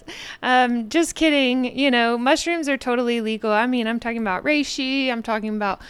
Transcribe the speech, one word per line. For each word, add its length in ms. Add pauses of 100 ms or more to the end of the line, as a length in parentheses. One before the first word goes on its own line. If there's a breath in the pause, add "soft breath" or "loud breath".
(420 loud breath)
Um, 480
just 240
kidding. 640
You 140
know, 260
mushrooms 520
are 80
totally 440
legal. 300
I 160
mean, 180
I'm 140
talking 220
about 220
reishi. 680
I'm 100
talking 340
about 340